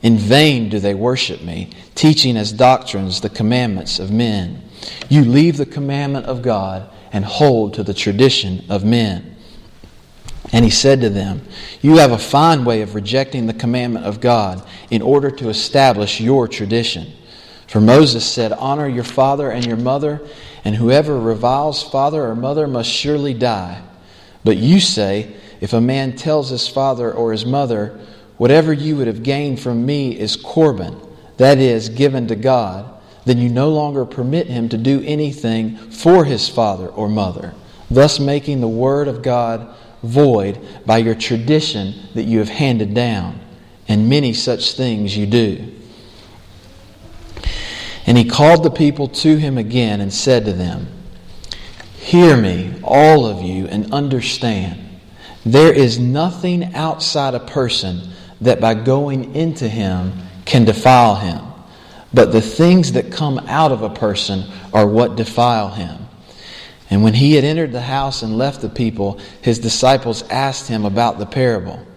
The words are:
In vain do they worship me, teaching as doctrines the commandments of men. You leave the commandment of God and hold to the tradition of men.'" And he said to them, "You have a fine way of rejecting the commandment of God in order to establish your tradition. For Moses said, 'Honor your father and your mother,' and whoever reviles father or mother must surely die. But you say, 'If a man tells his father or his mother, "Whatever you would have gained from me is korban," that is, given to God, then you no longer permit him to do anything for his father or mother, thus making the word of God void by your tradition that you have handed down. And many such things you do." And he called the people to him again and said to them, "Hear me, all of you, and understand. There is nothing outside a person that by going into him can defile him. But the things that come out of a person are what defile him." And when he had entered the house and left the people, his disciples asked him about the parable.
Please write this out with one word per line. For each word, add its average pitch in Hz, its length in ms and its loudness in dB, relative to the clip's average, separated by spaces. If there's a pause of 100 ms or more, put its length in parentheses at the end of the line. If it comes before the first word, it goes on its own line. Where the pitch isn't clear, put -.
In 113 160 4
vain 123 500 4
do 104 100 -4
they 101 160 0
worship 123 480 -4
me, 85 280 -10 (240)
teaching 147 420 4
as 107 160 -4
doctrines 107 680 2
the 104 100 -6
commandments 113 680 -2
of 95 120 -6
men. 104 480 -2 (500)
You 143 160 6
leave 143 320 4
the 143 80 -2
commandment 139 600 -6
of 123 160 -6
God 98 400 -2 (300)
and 101 120 -2
hold 110 500 2
to 110 80 -6
the 95 120 -4
tradition 101 720 0
of 95 160 -4
men.'" 110 500 0 (1160)
And 117 120 4
he 113 60 4
said 135 300 4
to 117 80 0
them, 98 340 -4 (380)
"You 156 160 6
have 143 160 8
a 113 60 0
fine 147 460 2
way 113 180 0
of 98 120 -8
rejecting 123 520 -4
the 113 60 -2
commandment 120 520 -4
of 104 160 -6
God 104 420 0 (280)
in 113 120 0
order 139 280 2
to 131 180 -8
establish 107 720 0
your 123 260 2
tradition. 110 600 -4 (600)
For - 140 0
Moses 120 440 6
said, 113 280 -4
'Honor 143 340 -4
your 123 160 -4
father 139 480 0
and 120 160 -4
your 117 100 -4
mother,' 143 440 -2 (440)
and 104 120 -2
whoever 135 420 2
reviles 123 640 -2
father 143 460 -2
or 113 80 -6
mother 143 320 -4
must 120 220 -4
surely 143 440 -4
die. 101 440 -4 (680)
But 110 140 2
you 143 200 4
say, 104 500 -2 (320)
'If 104 120 -6
a 117 80 2
man 131 320 -2
tells 143 380 -2
his 123 180 -6
father 127 420 -2
or 113 220 -2
his 110 120 -4
mother, 120 540 -4 (380)
"Whatever 156 360 4
you 151 240 -2
would 131 120 -2
have 113 160 -6
gained 139 340 -2
from 120 260 -4
me 139 260 -2
is 107 260 -6
korban," 131 580 0 (440)
that 135 200 6
is, 117 300 0
given 131 400 -2
to 113 80 -4
God, 107 480 -2 (400)
then 127 140 2
you 120 100 0
no 127 220 0
longer 147 340 -2
permit 135 420 -4
him 117 220 -6
to 117 100 -4
do 135 260 0
anything 127 720 -4 (140)
for 175 340 4
his 131 240 -2
father 98 380 -2
or 104 220 -6
mother, 101 460 -4 (360)
thus 139 300 4
making 139 400 -2
the 117 80 0
word 135 400 0
of 123 140 -8
God 117 440 -2 (360)
void 117 560 2 (260)
by 110 140 4
your 113 160 2
tradition 113 800 -2 (200)
that 110 100 -4
you 113 140 2
have 107 120 0
handed 113 440 -2
down. 107 460 -4 (480)
And 110 200 2
many 139 260 2
such - 400 -4
things 104 420 -4
you 104 100 -2
do." 107 320 2 (2500)
And 120 100 4
he 120 80 6
called 156 380 6
the 160 80 4
people 147 380 0
to 156 300 2
him 139 200 -2
again 110 420 -2
and 98 120 -4
said 123 320 2
to 104 80 -2
them, 90 360 -6 (1120)
"Hear 175 380 6
me, 92 340 0 (140)
all 147 420 6
of 95 160 -6
you, 92 260 -6
and 104 240 -4
understand. 117 840 -4 (680)
There 143 280 6
is 123 260 2
nothing 170 760 -2
outside 143 600 -4
a 120 60 -4
person 95 640 -4 (380)
that 120 200 2
by 113 140 2
going 135 600 -2
into 156 340 -4
him 95 440 -4 (320)
can 120 200 4
defile 113 520 6
him. 90 240 -6 (760)
But 123 160 6
the 113 100 4
things 170 520 4
that 123 180 -2
come 143 380 -4
out 151 240 2
of 110 100 -4
a 107 80 -4
person 101 540 -4 (280)
are 107 140 6
what 110 300 2
defile 113 540 0
him." 90 260 -10 (920)
And 101 140 2
when 110 120 4
he 139 200 4
had 139 100 4
entered 156 280 -2
the 120 80 -8
house 135 420 -6
and 110 160 -4
left 139 220 -4
the 110 80 -6
people, 101 500 -4 (220)
his 117 180 0
disciples 120 720 0
asked 135 380 -6
him 110 160 -4
about 104 340 -2
the 101 80 -8
parable. 101 540 -4 (160)